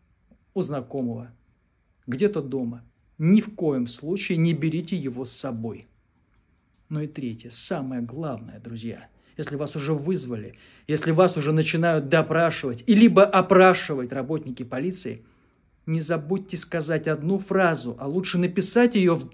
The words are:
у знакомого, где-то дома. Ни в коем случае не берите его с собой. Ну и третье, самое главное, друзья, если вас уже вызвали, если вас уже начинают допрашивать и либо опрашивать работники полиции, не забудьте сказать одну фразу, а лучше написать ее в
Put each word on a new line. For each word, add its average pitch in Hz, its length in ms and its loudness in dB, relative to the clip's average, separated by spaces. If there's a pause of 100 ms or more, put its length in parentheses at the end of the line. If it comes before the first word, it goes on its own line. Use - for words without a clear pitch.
(540)
у 190 80 -2
знакомого, 123 680 -6 (760)
где-то 170 360 -2
дома. 127 420 -6 (340)
Ни 185 240 6
в - 140 -8
коем 135 320 -2
случае 175 500 -4
не 165 160 4
берите 160 420 -4
его 131 300 -6
с 113 60 -8
собой. 113 560 -8 (1040)
Ну 151 120 -6
и 151 60 -6
третье, 120 420 -10
самое 131 520 -6
главное, 117 580 -10
друзья, 113 500 -12 (260)
если 143 200 -8
вас 139 200 -6
уже 151 180 -2
вызвали, 131 640 -6 (320)
если 156 240 -2
вас 180 260 4
уже 147 140 -2
начинают 156 580 0
допрашивать 156 760 0
и 233 80 6
либо 196 300 8
опрашивать 185 880 4
работники 135 500 -6
полиции, 123 640 -8 (640)
не 160 140 -2
забудьте 165 540 -4
сказать 156 520 -4
одну 156 320 0
фразу, 165 600 0
а 135 80 -8
лучше 180 300 -2
написать 190 560 2
ее 180 220 4
в 131 180 -8